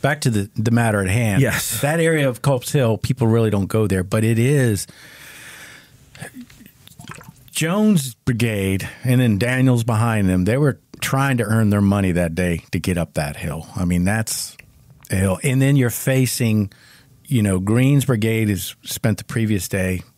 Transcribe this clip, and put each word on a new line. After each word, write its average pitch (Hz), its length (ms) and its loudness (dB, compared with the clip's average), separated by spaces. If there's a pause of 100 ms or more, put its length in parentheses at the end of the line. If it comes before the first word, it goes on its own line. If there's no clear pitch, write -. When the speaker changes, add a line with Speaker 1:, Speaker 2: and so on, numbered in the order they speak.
Speaker 1:
back 147 200 -2
to 135 100 -4
the, 101 240 -2
the 113 160 -2
matter 113 320 2
at 92 60 -2
hand. 110 340 2
Speaker 2:
Yes. - 380 -2
Speaker 1:
That 151 180 -2
area 160 300 0
of 117 120 -6
Culp's 131 300 -2
Hill, 117 280 2
people - 280 -2
really 113 240 4
don't 98 160 0
go 107 220 0
there, 92 160 0
but 107 180 -2
it 113 160 2
is 123 480 2 (2750)
Jones' 170 640 0 (100)
brigade 104 640 0 (160)
and 127 160 2
then 113 180 2
Daniels 123 460 2
behind 110 440 2
them. 92 160 2
They 107 120 2
were 143 220 0 (220)
trying 135 380 0
to 117 60 0
earn 110 260 2
their 104 100 4
money 98 320 4
that 85 220 0
day 87 280 -2 (100)
to 95 60 -4
get 87 180 -2
up 85 180 -4
that 73 220 -6
hill. 80 300 -10 (100)
I 92 80 -4
mean, 87 200 0
that's 110 520 -4 (540)
a 104 60 -2
hill. 92 260 0
And 135 180 0
then 139 160 4
you're 123 140 2
facing, 117 840 0 (540)
you 123 160 0
know, 95 160 2
Green's 127 480 2
brigade 113 420 0
has 92 260 -4 (100)
spent - 340 -2
the - 60 -14
previous 107 440 -2
day 92 340 -2 (160)